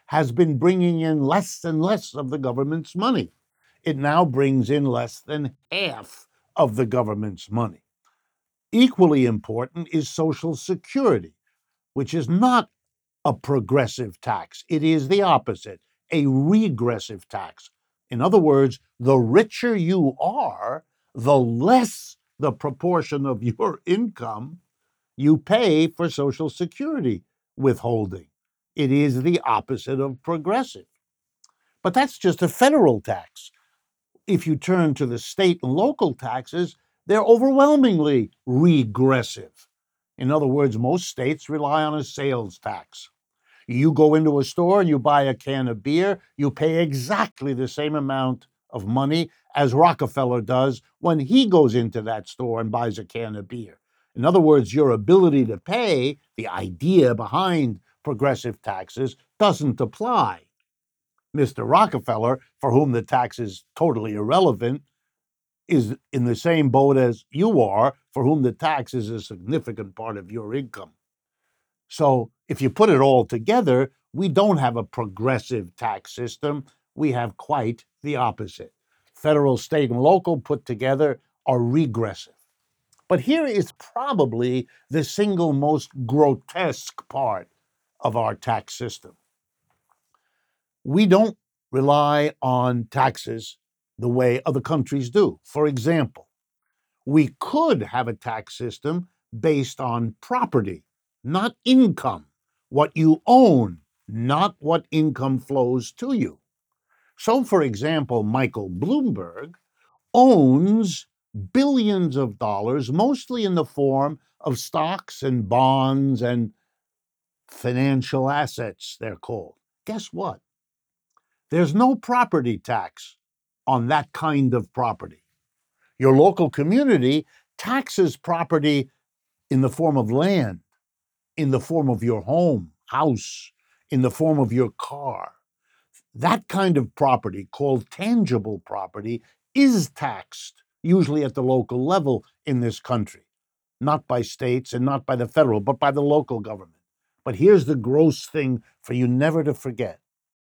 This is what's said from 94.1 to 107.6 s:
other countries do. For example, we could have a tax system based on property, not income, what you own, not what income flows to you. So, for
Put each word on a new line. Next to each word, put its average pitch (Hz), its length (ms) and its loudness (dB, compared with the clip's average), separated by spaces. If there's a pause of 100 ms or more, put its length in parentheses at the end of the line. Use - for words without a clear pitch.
other 139 160 -2
countries 139 480 -4
do. 190 360 0
For 151 220 -2
example, 143 640 -2 (800)
we 139 320 2
could 285 440 0
have 120 260 -6
a 120 40 -6
tax 110 460 -12
system 151 500 -6 (300)
based 139 420 0
on 117 400 -4
property, 107 640 -2 (400)
not 190 300 -2 (100)
income, 180 640 2 (420)
what 147 260 0
you 160 320 2
own, 151 520 6 (300)
not 139 500 -2
what 160 320 -2
income 135 480 0
flows 127 540 -2
to 262 200 -6
you. - 260 -4 (800)
So, 247 280 0
for 185 180 2